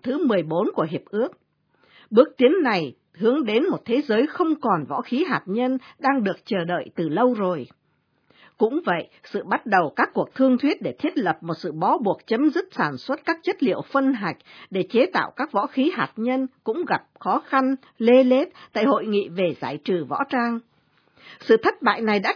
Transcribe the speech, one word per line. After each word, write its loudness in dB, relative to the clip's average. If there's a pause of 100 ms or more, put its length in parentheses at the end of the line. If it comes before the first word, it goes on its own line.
thứ -2
mười 2
bốn -2
của -2
hiệp -8
ước. -2 (800)
Bước 6
tiến 6 (100)
này -2 (240)
hướng 2
đến 0
một -2
thế 0
giới 0
không -2
còn 0
võ -6
khí -2
hạt -4
nhân -2 (200)
đang 0
được -2
chờ -2
đợi -4
từ -2
lâu 2
rồi. -2 (920)
Cũng 0
vậy, -2 (160)
sự -8
bắt -4
đầu 2
các 0
cuộc -2
thương 4
thuyết 0
để -4
thiết -4
lập 0
một -6
sự -6
bó 0
buộc -2
chấm 0
dứt -2
sản -2
xuất -6
các -2
chất -4
liệu 0 (100)
phân 2
hạch -6 (340)
để -2
chế 4
tạo -2
các -6
võ 0
khí 0
hạt -4
nhân -2 (180)
cũng -4
gặp -2 (180)
khó -2
khăn, 0 (240)
lê 6
lết 2 (240)
tại 0
hội 2
nghị 0
về -2
giải -6
trừ -2
võ -6 (120)
trang. -2 (800)
Sự 4
thất 0
bại 0
này 2
đã -2